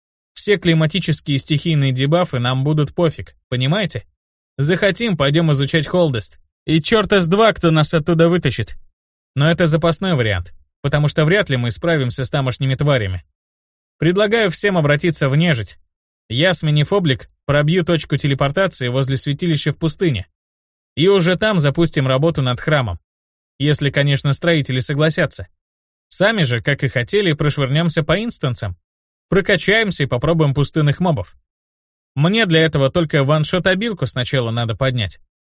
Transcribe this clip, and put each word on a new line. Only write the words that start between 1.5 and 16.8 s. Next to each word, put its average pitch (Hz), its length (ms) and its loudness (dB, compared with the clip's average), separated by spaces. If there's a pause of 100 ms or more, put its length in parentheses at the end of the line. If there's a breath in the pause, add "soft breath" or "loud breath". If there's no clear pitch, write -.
дебафы 143 480 0
нам 131 240 -2
будут 151 320 -2
пофиг, - 400 -4 (140)
понимаете? 135 560 -2 (520)
Захотим, 185 600 0
пойдём 151 340 2
изучать 143 340 0
Холдест. 156 540 -2 (260)
И 160 160 2
чёрта 208 380 2
с 170 80 2
два, 202 240 4
кто 170 200 0
нас 156 220 2
оттуда 165 360 2
вытащит. 156 480 -2 (580)
Но 147 160 2
это 170 160 2
запасной 165 480 0
вариант, 104 380 -2 (280)
потому 147 280 0
что 156 160 2
вряд 190 240 2
ли 131 80 0
мы 120 140 -2
справимся 135 520 -2
с 120 60 0
тамошними 131 460 -2
тварями. 110 500 0 (720)
Предлагаю 202 520 2
всем 190 280 0
обратиться 147 500 0
в 131 80 0
нежить. 151 420 0 (520)
Я, 160 240 2
сменив 151 400 0